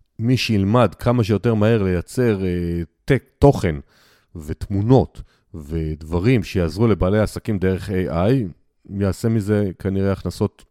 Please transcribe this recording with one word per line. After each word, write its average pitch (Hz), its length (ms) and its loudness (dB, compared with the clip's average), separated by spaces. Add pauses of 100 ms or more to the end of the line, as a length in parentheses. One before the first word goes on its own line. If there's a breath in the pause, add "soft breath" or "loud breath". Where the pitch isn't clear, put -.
(180)
מי 120 180 2
שילמד 107 580 2
כמה 123 300 0
שיותר 107 300 0
מהר 107 280 2
לייצר, 95 600 0
אה, 87 380 -2 (220)
טק-, - 340 -2
תוכן 107 380 4 (600 soft breath)
ותמונות 98 840 0 (320)
ודברים 80 880 -2
שיעזרו 87 440 -2
לבעלי 95 320 2
עסקים 104 400 -4
דרך 92 320 -2
A 92 200 -2
I, 98 380 0 (520)
יעשה 98 280 -2
מזה 104 500 0
כנראה 98 340 -2
הכנסות - 580 -6